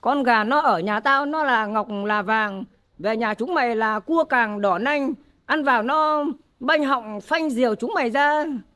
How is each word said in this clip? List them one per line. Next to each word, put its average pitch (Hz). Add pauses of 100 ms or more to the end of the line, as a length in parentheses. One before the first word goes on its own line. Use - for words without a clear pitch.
Con 277
gà 233
nó 262
ở 240
nhà 208
tao 277
nó 302
là 233
ngọc 214 (180)
là 208
vàng, 208 (340)
về 214
nhà 220
chúng 262
mày 247
là 220
cua 320
càng 226
đỏ 190
nanh. 277 (320)
Ăn 302
vào 247
nó 302 (340)
banh 302
họng 226
phanh 320
diều 233
chúng 240
mày 277
ra. 285 (300)